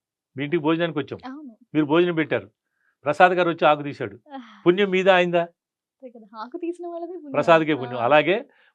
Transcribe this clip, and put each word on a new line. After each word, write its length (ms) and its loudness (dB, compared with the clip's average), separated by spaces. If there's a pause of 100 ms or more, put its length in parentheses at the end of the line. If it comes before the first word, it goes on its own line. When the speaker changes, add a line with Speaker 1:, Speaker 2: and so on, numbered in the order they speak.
(360)
Speaker 1:
మీ 80 -6
ఇంటికి 180 -4
భోజనానికి 360 -2
వచ్చాం, 340 -10
Speaker 2:
అవును. 240 -18 (180)
Speaker 1:
మీరు 120 0
భోజనం 280 0
పెట్టారు, 360 -4 (540)
ప్రసాద్ 280 4
గారు 160 0
వచ్చి 180 0
ఆకు 160 4
తీశాడు, 360 -10 (140)
Speaker 2:
ఆ. 80 -14 (260)
Speaker 1:
పుణ్యం 240 2
మీద 200 2
ఆయిందా? 320 4
Speaker 2:
అంతే 680 -16
కదా, 300 -20
ఆకు 200 -14
తీసిన 280 -10
వాళ్ళదే 300 -12
పుణ్యం. 140 -18
Speaker 1:
ప్రసాద్కే 440 2
పుణ్యం. 240 -6
Speaker 2:
ఆ. 60 -2
Speaker 1:
అలాగే 440 2 (260)